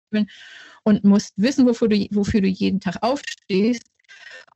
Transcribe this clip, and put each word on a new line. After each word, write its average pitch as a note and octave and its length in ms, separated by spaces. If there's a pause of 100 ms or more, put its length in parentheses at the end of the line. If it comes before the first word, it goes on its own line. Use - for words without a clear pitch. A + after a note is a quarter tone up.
wohlfühlen G#3+ 180 (560)
und G#3+ 200
musst G3+ 340
wissen, B3 300
wofür A#3 220
du, G#3 200
wofür G#3 320
du G3 60
jeden F#3+ 320
Tag - 240
aufstehst. A3+ 800 (720)